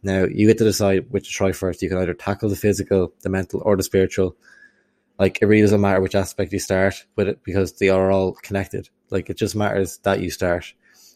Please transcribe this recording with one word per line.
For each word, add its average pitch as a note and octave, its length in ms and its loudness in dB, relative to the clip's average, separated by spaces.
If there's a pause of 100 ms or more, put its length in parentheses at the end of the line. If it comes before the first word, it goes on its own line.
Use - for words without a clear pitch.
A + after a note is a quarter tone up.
Now, F#2+ 220 0
you G#2 240 2
get A2 120 6
to A2+ 40 2
decide G2 480 2
which - 160 -4
to - 60 -12
try G2 180 0
first. F2+ 300 -4
You F2+ 80 -2
can F#2 100 -2
either F2 140 -2
tackle G2+ 360 -4
the G2+ 60 -2
physical, F#2+ 680 0
the F#2+ 80 -6
mental, F#2+ 340 -4
or G#2 140 2
the F#2+ 60 -2
spiritual. F#2+ 520 0 (840)
Like, F#2+ 220 0
it A2 40 2
really G#2+ 160 6
doesn't G#2 200 4
matter G2 200 2
which F#2 140 -2
aspect F#2+ 380 -4
you G2 60 -2
start F#2+ 460 -2 (100)
with G2+ 120 0
it, - 160 -6
because F#2 300 -2
they G2 160 2
are F#2+ 220 2
all F#2+ 220 0
connected. G2 560 -10 (200)
Like, F#2+ 200 -6
it - 80 -8
just G#2 180 -4
matters G2+ 440 -2
that G2 220 0
you F2+ 100 -6
start. F2 420 -4 (420)